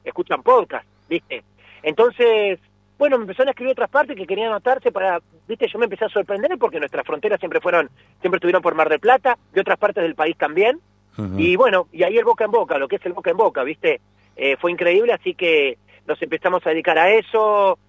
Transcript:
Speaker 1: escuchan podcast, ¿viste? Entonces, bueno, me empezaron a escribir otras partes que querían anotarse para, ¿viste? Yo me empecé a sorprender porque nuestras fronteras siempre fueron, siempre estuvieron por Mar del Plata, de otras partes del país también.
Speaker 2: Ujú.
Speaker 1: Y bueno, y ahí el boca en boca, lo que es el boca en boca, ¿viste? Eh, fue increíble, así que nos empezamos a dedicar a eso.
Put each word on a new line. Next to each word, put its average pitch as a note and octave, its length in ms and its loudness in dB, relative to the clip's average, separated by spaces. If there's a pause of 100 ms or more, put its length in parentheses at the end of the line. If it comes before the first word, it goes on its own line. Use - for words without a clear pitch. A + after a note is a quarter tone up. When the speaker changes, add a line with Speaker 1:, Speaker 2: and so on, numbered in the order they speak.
Speaker 1:
escuchan - 400 -8
podcast, G3 440 2 (240)
¿viste? C#3 340 -8 (380)
Entonces, A3 760 2 (400)
bueno, C4+ 200 2
me A3+ 60 -6
empezaron G#3 240 -2
a - 20 0
escribir B3+ 220 -4
otras A#3 180 -4
partes C#4+ 260 0
que F#3+ 100 -12
querían G#3+ 220 -4
anotarse B3 440 0
para, F#3 280 -2 (260)
¿viste? A3+ 220 -4
Yo G#3+ 100 -8
me A#3+ 60 0
empecé G#3+ 220 -2
a - 20 0
sorprender G#3 500 -2
porque A3 220 0
nuestras D3 240 -6
fronteras F3+ 340 -4
siempre D#3+ 220 -4
fueron, E3+ 300 0 (320)
siempre F3+ 160 -2
estuvieron F3+ 240 0
por E3+ 120 0
Mar D#3 140 0
del D3+ 120 0
Plata, B3 360 2 (160)
de F#3+ 80 0
otras F#3+ 180 0
partes G3+ 240 -2
del E3 120 -4
país D#3+ 240 -4
también. F#3+ 420 0 (380)
Speaker 2:
Ujú. G2 200 -6
Speaker 1:
Y F3+ 180 2
bueno, G3 360 2
y D#3+ 100 -2
ahí F#3+ 140 0
el A#3 80 2
boca A3+ 220 0
en G#3 40 -4
boca, E3+ 280 0
lo C#3 100 -4
que G3+ 80 -4
es - 80 -6
el F3+ 80 -6
boca F3 180 -6
en E3 60 -2
boca, D3+ 260 0
¿viste? D3 380 -2 (380)
Eh, C3+ 220 -2
fue F3 100 0
increíble, F3+ 440 2
así F3+ 200 -6
que D3+ 440 0 (280)
nos D3+ 140 -4
empezamos F3 460 -2
a E3+ 40 0
dedicar D#3+ 280 0
a E3+ 120 4
eso. G#3 680 2 (100)